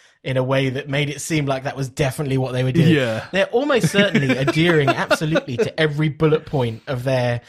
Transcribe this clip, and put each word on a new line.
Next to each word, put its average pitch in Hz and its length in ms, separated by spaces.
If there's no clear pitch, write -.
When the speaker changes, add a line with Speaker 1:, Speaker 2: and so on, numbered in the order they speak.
Speaker 1:
in 131 140
a 131 40
way 135 280
that 139 180
made 143 220
it 135 100
seem 156 260
like 135 180
that 135 120
was 135 120
definitely 135 500
what 127 140
they 127 120
were 131 80
doing. 156 220
Speaker 2:
Yeah. 113 380
Speaker 1:
They're 185 140
almost 247 420
certainly 190 400
Speaker 2:
<laughs> 131 80
Speaker 1:
adhering 151 520
absolutely 156 720
to - 220
every 156 280
bullet 156 380
point 120 400
of 127 180
their, 123 440